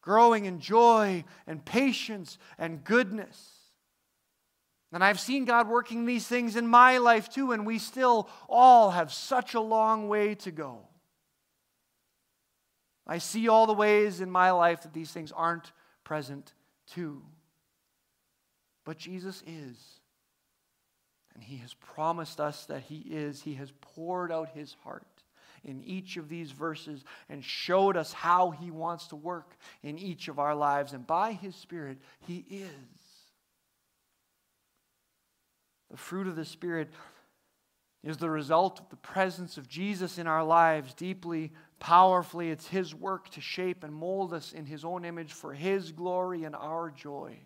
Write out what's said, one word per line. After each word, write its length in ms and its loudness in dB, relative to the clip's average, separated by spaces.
Growing 440 6
in 140 -6
joy 640 4
and 180 -12
patience 720 -2
and 260 -8
goodness. 720 -2
And 120 0
I've 160 4
seen 260 -2
God 220 4
working 380 -2
these 220 -2
things 280 -2
in 120 -2
my 300 10
life 320 4
too, 240 -2
and 120 -4
we 140 -4
still 500 2
all 440 10
have 200 -2
such 420 -4
a 80 0
long 480 2
way 260 0
to 160 -12
go. 340 -12
I 140 -6
see 280 -4
all 200 8
the 60 2
ways 460 4
in 100 -6
my 220 6
life 320 4
that 100 -20
these 180 -10
things 200 -12
aren't 400 -4
present 500 -10
too. 360 -12
But 120 -12
Jesus 480 -14
is. 540 -18
And 100 -20
he 140 -18
has 160 -18
promised 680 -8
us 280 -6
that 160 -12
he 160 -16
is. 420 -10
He 140 -12
has 260 -14
poured 500 -8
out 180 -6
his 360 -18
heart 200 -16
in 200 -14
each 320 -12
of 140 -14
these 220 -12
verses 520 -10
and 160 -16
showed 540 2
us 160 -4
how 380 4
he 200 -14
wants 360 -8
to 100 -18
work 400 -12
in 140 -10
each 320 -12
of 100 -10
our 160 0
lives. 380 -2
And 120 -14
by 280 -2
his 200 -14
Spirit, 440 -14
he 240 -12
is. 200 -14
The 60 -20
fruit 300 -8
of 100 -8
the 80 -8
Spirit 440 -6
is 140 -10
the 120 -4
result 500 0
of 100 -20
the 60 -20
presence 600 -4
of 100 -18
Jesus 500 -8
in 100 -6
our 180 0
lives 480 4
deeply, 580 -8
powerfully. 720 4
It's 160 -10
his 280 -6
work 360 -8
to 100 -18
shape 420 -8
and 100 -14
mold 400 -6
us 200 -12
in 120 -14
his 200 -14
own 180 -8
image 300 -12
for 200 -16
his 380 -4
glory 540 -4
and 100 -12
our 340 -8
joy. 560 -14